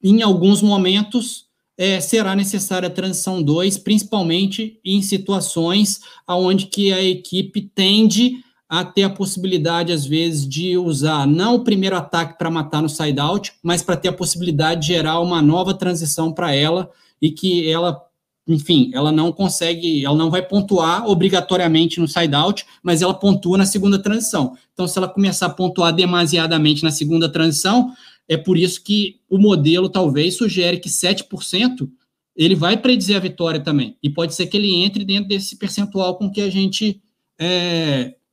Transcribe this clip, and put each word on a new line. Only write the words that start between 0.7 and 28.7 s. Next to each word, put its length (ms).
é, 240
será 340
necessária 520
a 40
transição 520
dois, 340
principalmente 1040
em 200
situações 960
aonde 420
que 220
a 140
equipe 680
tende 680
a 160
ter 200
a 60
possibilidade, 840
às 120
vezes, 420
de 300
usar 500
não 280
o 100
primeiro 320
ataque 400
pra 140
matar 320
no 60
side-out, 720
mas 200
pra 140
ter 120
a 40
possibilidade 720
de 60
gerar 320
uma 200
nova 320
transição 600
pra 220
ela 360
e 100
que 400
ela, 280
enfim, 460
ela 180
não 220
consegue, 720
ela 100
não 160
vai 120
pontuar 640
obrigatoriamente 880
no 80
side-out, 600
mas 180
ela 140
pontua 420
na 80
segunda 340
transição. 560
Então, 120
se 120
ela 100
começar 380
a 40
pontuar 440
demasiadamente 880
na 60
segunda 360
transição, 680
é 80
por 220
isso 260